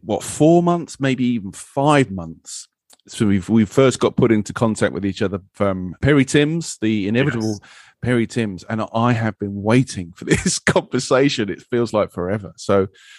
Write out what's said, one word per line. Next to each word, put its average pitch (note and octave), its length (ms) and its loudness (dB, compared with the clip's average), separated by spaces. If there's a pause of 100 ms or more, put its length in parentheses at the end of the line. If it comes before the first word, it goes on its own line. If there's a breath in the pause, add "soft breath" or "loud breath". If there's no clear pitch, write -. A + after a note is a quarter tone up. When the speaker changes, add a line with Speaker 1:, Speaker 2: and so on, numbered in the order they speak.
Speaker 1:
what, G#2+ 180 -2
four E3 400 4
months, E3+ 380 -2
maybe C3 240 0
even A#2 260 -2
five C#3 600 2
months? E2+ 580 -12 (400)
So - 180 -2
we've, G2 220 0
we A2 160 4
first C3 340 2
got - 160 0
put B2 160 4
into G#2+ 220 0
contact G#2+ 400 0
with G2 120 -6
each G2 180 -4
other F#2+ 180 -4 (140)
from F#2 480 -4
Perry C#3 220 4
Timms, D#3 560 0
the G#2+ 280 -2
inevitable A2+ 520 0
Speaker 2:
Yes. - 100 -20 (300 loud breath)
Speaker 1:
Perry A#2 280 0
Timms. G#2 400 -6
And A2 260 -4
I A#2+ 180 2
have A2+ 280 -2
been G2+ 200 -6
waiting G2+ 540 0
for - 100 -16
<laughs> - 20 -16
this - 340 0
conversation. C3 880 0
It - 140 -8
feels A#2+ 300 -2
like G2+ 200 0
forever. F#2+ 460 -6
So, G2 300 2 (300 loud breath)